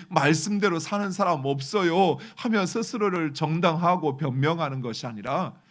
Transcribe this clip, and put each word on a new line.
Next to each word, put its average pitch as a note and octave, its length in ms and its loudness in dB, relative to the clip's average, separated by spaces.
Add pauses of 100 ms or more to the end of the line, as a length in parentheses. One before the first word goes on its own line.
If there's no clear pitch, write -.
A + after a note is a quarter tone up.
말씀대로 F3 720 2
사는 G3+ 320 -2
사람 F3 340 0
없어요" E3 760 2 (180)
하며 A3 300 0
스스로를 F#3 680 -2
정당하고 E3 840 2
변명하는 C#3+ 640 0
것이 A#2+ 260 -8
아니라, B2 480 -4 (160)